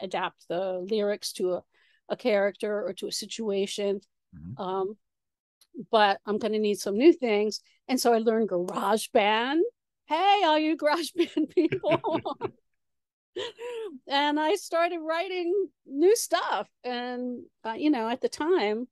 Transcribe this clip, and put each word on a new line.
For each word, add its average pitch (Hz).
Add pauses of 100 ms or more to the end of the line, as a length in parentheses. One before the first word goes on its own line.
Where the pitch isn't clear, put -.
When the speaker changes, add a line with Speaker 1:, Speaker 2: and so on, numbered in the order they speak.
Speaker 1:
adapt 185
the 185
lyrics 208
to 180
a, - (480)
a 226
character 202
or 190
to 202
a 185
situation. 202 (340)
Speaker 2:
Mm-hmm. 147
Speaker 1:
Um, 190 (920)
but 208
I'm 208
gonna 214
need 208
some 202
new 311
things. 214 (280)
And 262
so 240
I 226
learned 220
GarageBand. 208 (460)
Hey, 392
all 311
you 311
<laughs> -
GarageBand 311
people. 320 (160)
<laughs> 453 (1600)
And 294
I 311
started 339
writing 349 (180)
new 311
stuff. 330 (160)
And, 247 (200)
uh, 226
you 302
know, 226
at 247
the 233
time 254